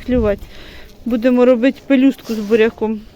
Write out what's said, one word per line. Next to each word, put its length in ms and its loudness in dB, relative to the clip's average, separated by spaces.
клювати. 360 -2
Будемо 400 0
робити 420 2
пелюстку 460 0
з 60 -6
буряком. 600 -2